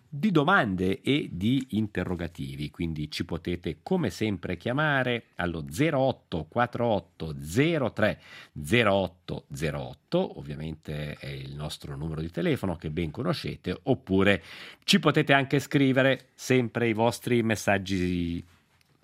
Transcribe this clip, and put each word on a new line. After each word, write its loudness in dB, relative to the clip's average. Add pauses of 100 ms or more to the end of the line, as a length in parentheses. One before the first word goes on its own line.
di -2
domande 2
e -2
di 0
interrogativi. -4
Quindi -6
ci -6
potete -6
come -2
sempre -4
chiamare -2
allo -4
zero 0
otto -2
quattro -2
otto -2
zero 0
tre 0 (420)
zero 4
otto -2
zero -4
otto, -4
ovviamente -8
è -14
il -12
nostro -10
numero -6
di -4
telefono 0
che -8
ben -2
conoscete, -4 (100)
oppure 2 (420)
ci 4
potete 4
anche 4
scrivere 4
sempre 2
i 2
vostri 2
messaggi 0 (600)